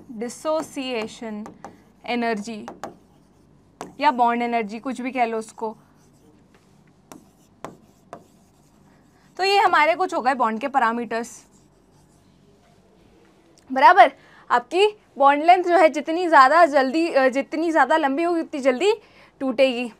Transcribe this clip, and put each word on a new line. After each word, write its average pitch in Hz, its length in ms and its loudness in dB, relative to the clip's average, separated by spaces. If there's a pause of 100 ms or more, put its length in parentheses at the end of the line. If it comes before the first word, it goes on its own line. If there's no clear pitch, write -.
(240)
dissociation 240 1200 -8 (640)
energy 233 580 -6 (1300)
या 285 120 0
बॉन्ड 240 300 0
एनर्जी, 233 380 -6
कुछ 247 220 -10
भी 247 100 -8
कह 247 140 -2
लो 226 120 -4
उसको। 220 400 -12 (3500)
तो 359 60 -4
ये 392 140 2
हमारे 349 380 2
कुछ 370 180 -4
हो 311 80 -4
गए 247 120 0
बॉन्ड 226 260 -2
के 277 80 -6
पैरामीटर्स। 233 800 -4 (2250)
बराबर, 302 400 6 (400)
आपकी 370 480 0 (180)
बॉन्ड 277 260 2
लेंथ 349 200 6
जो 349 140 2
है 320 120 6
जितनी 320 380 -4
ज़्यादा 311 380 6
जल्दी, 285 480 0
अ, 262 140 2
जितनी 302 440 -4
ज़्यादा 311 260 2
लंबी 285 260 -2
होगी 339 180 -2
उतनी 302 180 -10
जल्दी 269 340 0 (460)
टूटेगी। 247 600 -2